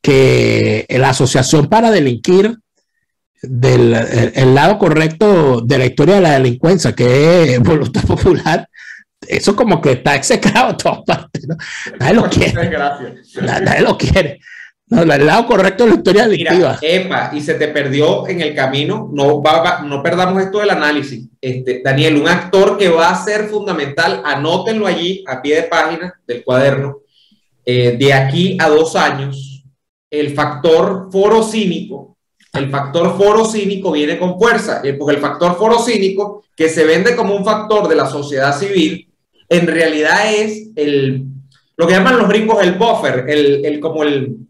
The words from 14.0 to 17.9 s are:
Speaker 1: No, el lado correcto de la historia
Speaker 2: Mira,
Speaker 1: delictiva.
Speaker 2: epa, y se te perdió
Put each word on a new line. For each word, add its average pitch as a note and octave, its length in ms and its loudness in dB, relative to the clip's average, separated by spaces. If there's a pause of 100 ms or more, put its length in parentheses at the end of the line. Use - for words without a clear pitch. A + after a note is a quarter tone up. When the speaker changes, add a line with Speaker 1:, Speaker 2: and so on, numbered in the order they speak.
Speaker 1:
No, A#3 140 2
el D3 240 4
lado G#3 220 4
correcto F#3+ 380 2
de A3+ 40 6
la F#3+ 60 6
historia G#3+ 320 2
Speaker 2:
Mira, E3+ 240 0
Speaker 1:
delictiva. E3+ 280 2
Speaker 2:
epa, D#3+ 540 -2
y D3 80 -8
se D#3 140 -4
te D3+ 140 -2
perdió D3 580 -2